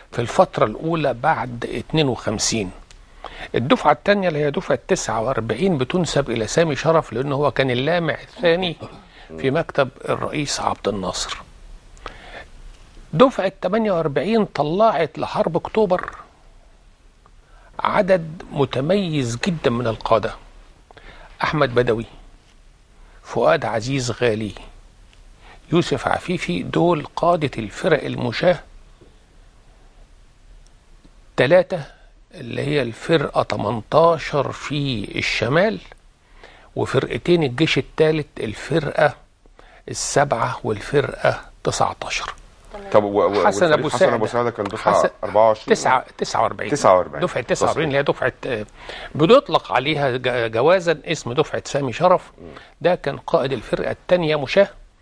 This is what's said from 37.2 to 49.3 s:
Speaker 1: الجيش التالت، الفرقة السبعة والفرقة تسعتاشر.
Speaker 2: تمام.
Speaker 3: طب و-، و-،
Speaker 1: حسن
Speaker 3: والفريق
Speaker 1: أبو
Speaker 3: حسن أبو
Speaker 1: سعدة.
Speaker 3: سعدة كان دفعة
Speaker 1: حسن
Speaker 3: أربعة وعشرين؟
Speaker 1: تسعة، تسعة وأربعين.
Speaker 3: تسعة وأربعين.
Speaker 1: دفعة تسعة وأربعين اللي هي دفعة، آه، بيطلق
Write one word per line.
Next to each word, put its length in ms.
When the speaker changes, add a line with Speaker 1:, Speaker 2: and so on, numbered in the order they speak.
Speaker 1:
الجيش 360
التالت، 640
الفرقة 720
السبعة 760
والفرقة 760
تسعتاشر. 720
Speaker 2:
تمام. 180
Speaker 3:
طب 140
و-، 220
و-، 200
Speaker 1:
حسن 260
Speaker 3:
والفريق 0
Speaker 1:
أبو 160
Speaker 3:
حسن 240
أبو 140
Speaker 1:
سعدة. 0
Speaker 3:
سعدة 240
كان 140
دفعة 300
Speaker 1:
حسن 140
Speaker 3:
أربعة 240
وعشرين؟ 280
Speaker 1:
تسعة، 280
تسعة 240
وأربعين. 280
Speaker 3:
تسعة 260
وأربعين. 280
Speaker 1:
دفعة 180
تسعة 240
وأربعين 220
اللي 100
هي 40
دفعة، 300
آه، 200
بيطلق 580